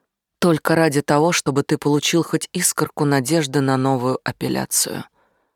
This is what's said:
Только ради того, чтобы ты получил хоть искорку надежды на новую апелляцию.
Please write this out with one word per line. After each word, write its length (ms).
Только 380
ради 260
того, 300
чтобы 320
ты 120
получил 460
хоть 300
искорку 520
надежды 580
на 140
новую 460
апелляцию. 800